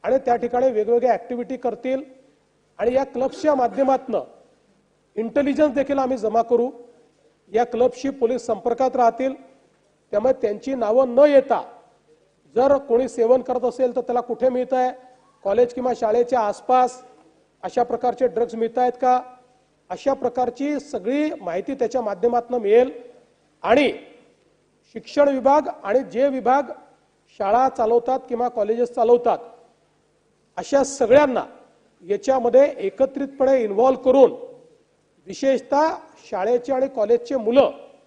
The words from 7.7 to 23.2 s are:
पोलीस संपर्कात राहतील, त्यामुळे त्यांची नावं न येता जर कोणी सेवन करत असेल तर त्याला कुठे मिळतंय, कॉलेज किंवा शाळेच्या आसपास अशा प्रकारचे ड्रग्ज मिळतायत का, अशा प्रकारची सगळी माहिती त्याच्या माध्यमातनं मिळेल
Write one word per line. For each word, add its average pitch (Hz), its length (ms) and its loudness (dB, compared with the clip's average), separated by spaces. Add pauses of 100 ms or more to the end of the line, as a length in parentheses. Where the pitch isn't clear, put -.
पोलीस 247 320 -2
संपर्कात 240 540 -2
राहतील, 254 380 0 (760)
त्यामुळे 233 320 0
त्यांची 262 320 -4
नावं 240 400 0
न 247 40 4
येता 269 440 4 (920)
जर 277 220 4
कोणी 262 320 0
सेवन 247 320 2
करत 247 240 -4
असेल 247 320 -2
तर 247 40 -2
त्याला 240 200 -2
कुठे 240 280 -2
मिळतंय, 254 440 -2 (520)
कॉलेज 226 300 0
किंवा 254 220 -4
शाळेच्या 240 440 0
आसपास 247 640 0 (600)
अशा 240 200 -4
प्रकारचे 240 440 -2
ड्रग्ज 226 280 -4
मिळतायत 233 460 -2
का, 254 220 0 (680)
अशा 220 240 -4
प्रकारची 254 680 -4
सगळी 262 500 -4 (100)
माहिती 185 340 -8
त्याच्या 247 260 -2
माध्यमातनं 233 580 -2
मिळेल 226 320 2 (720)